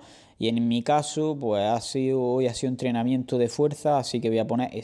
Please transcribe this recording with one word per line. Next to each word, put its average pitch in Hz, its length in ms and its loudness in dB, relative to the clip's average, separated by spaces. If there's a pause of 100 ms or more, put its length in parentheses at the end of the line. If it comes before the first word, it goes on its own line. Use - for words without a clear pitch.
(380)
y 110 80 -2
en 117 220 2
mi 117 160 0
caso, 151 540 0
pues 107 260 0
ha 113 160 2
sido, 131 420 0
hoy 123 240 2
ha 117 80 -2
sido 131 160 -2
entrenamiento 127 680 0
de 120 100 2
fuerza, 147 500 0
así 123 220 -2
que 117 80 -2
voy 113 100 2
a 107 80 2
poner 117 240 -2 (140)